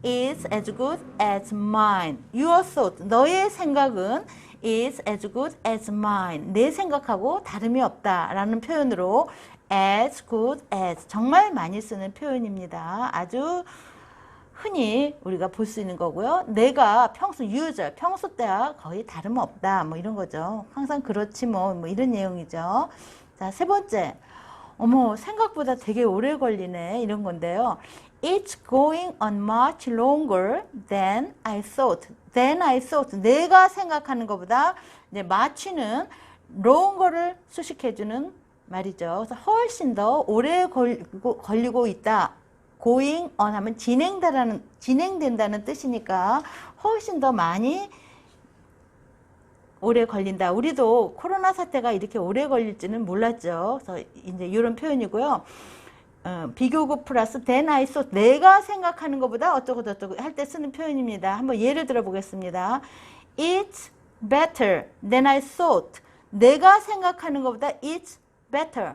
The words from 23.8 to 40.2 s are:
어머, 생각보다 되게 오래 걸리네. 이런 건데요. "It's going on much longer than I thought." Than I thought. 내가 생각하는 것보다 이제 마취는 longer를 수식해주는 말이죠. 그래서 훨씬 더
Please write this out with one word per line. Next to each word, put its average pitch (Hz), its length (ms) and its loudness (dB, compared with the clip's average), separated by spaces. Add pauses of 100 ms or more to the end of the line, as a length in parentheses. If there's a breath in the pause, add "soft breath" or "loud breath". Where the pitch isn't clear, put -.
어머, 233 380 4
생각보다 392 600 -2
되게 240 280 -2
오래 233 340 0
걸리네. 190 640 -4
이런 208 220 -4
건데요. 175 540 -4 (440 loud breath)
"It's 392 360 -4 (100)
going 311 540 2
on 208 220 -2
much 247 480 0
longer 233 720 2 (240)
than 202 460 -2 (100)
I 208 180 -6
thought." 202 460 -2 (260)
Than 277 280 4
I 262 180 4
thought. 254 380 -2
내가 330 500 8
생각하는 294 580 -4
것보다 220 500 0 (360 loud breath)
이제 202 100 -8
마취는 226 840 -2 (560 loud breath)
longer를 349 720 4 (140)
수식해주는 254 840 -8 (340)
말이죠. 185 600 -8
그래서 - 80 -12
훨씬 440 600 0
더 240 320 2